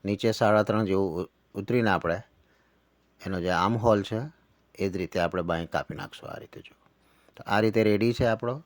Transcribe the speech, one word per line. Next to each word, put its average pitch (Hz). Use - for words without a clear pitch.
નીચે 101
સાડા 107
ત્રણ 107
જેવું 92
ઉ-, -
ઉતરીને 110
આપણે 85
એનો 92
જે 87
આર્મ 92
હોલ 107
છે 110
એ 98
જ 92
રીતે 90
આપણે 87
બાય 85
કાપી -
નાખશું -
આ -
રીતે -
જો. -
તો -
આ 101
રીતે 110
રેડી 107
છે 123
આપણો 120